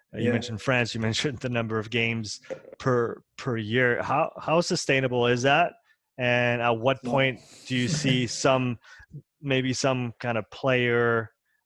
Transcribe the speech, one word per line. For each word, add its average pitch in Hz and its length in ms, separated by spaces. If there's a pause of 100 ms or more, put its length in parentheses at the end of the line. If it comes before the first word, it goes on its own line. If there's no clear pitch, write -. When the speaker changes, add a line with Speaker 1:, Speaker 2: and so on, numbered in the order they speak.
(140)
Speaker 1:
Uh, - 40
you 110 80
Speaker 2:
Yeah. 123 60
Speaker 1:
mentioned 113 280
France. 123 340
You 117 60
<laughs> 110 80
mentioned 113 300
the 127 100
number 113 300
of 110 120
games 113 500 (380)
per, 120 440 (160)
per 123 180
year. 117 460
How, 147 380
how 160 200
sustainable 131 680
is 120 140
that? 147 300 (460)
And 120 420
at 120 160
what 131 280
Speaker 2:
No. 123 80
Speaker 1:
point 135 280 (260)
do 127 100
you 123 120
Speaker 2:
<laughs> 147 140
Speaker 1:
see 127 240
some, 127 520 (640)
maybe 131 320
some 127 480
kind 120 160
of 104 140
player, 120 800 (360)